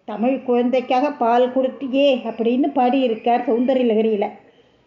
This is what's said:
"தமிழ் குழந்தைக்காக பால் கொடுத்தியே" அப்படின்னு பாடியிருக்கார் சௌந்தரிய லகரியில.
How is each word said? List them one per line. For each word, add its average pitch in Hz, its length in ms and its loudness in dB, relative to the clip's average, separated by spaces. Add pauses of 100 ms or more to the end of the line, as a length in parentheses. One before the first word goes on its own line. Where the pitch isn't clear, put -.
"தமிழ் 226 380 -2
குழந்தைக்காக 254 680 0
பால் 247 420 2
கொடுத்தியே" 262 640 0
அப்படின்னு 240 560 -2
பாடியிருக்கார் 247 800 0
சௌந்தரிய 254 360 2
லகரியில. 220 440 0 (580)